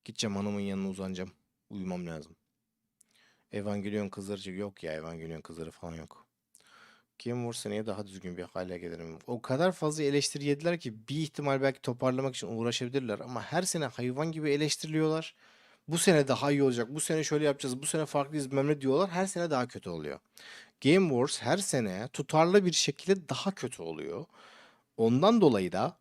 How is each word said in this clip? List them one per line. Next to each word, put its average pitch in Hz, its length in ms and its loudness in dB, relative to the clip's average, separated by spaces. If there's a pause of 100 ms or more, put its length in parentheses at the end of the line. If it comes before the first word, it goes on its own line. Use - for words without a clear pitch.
Gideceğim, 107 320 -4
hanımın 101 240 -2
yanına 98 280 -2
uzanacağım. 92 440 -6 (380)
Uyumam 90 360 -6
lazım. 80 300 -12 (1160)
Evangelion 101 560 -4
kızları 98 320 -8
çek-, 95 180 -10
yok 101 240 -8
ya, 80 100 -6
Evangelion 82 480 -8
kızları 80 300 -12
falan 82 240 -12
yok. - 320 -16 (1000)
Game 120 180 -2
Wars 117 200 -6
seneye 107 240 -4
daha 101 200 -6
düzgün 92 300 -10
bir 90 60 -8
hale 90 360 -6
gelirim. 82 480 -10
O 120 160 -6
kadar 165 300 0
fazla 156 300 -4
eleştiri 143 420 0
yediler 156 360 0
ki 110 280 -12
bir 139 80 -4
ihtimal 143 460 0
belki 135 200 2
toparlamak 131 540 0
için - 100 -8
uğraşabilirler 117 760 -2
ama 120 220 -6
her 170 200 -2
sene 175 240 -2
hayvan 127 460 -2
gibi 156 180 -2
eleştiriliyorlar. 156 840 0 (540)
"Bu 160 100 0
sene 151 300 8
daha 135 220 2
iyi 143 120 6
olacak, 123 320 2
bu 156 60 -4
sene 156 240 0
şöyle 151 200 2
yapacağız, 139 380 0
bu 151 40 -6
sene 156 200 0
farklıyız," 143 440 -2
bilmem 139 180 2
ne 147 120 2
diyorlar. 143 300 4
Her 185 160 0
sene 175 240 -2
daha 123 180 2
kötü - 220 -10
oluyor. 76 300 -6 (600)
Game 175 280 6
Wars 131 340 0
her 139 160 2
sene 113 500 -2
tutarlı 170 560 4
bir 175 80 2
şekilde 180 560 0
daha 190 260 -2
kötü 113 280 -8
oluyor. 82 420 -6 (720)
Ondan 139 440 6
dolayı 104 320 6
da 110 280 -2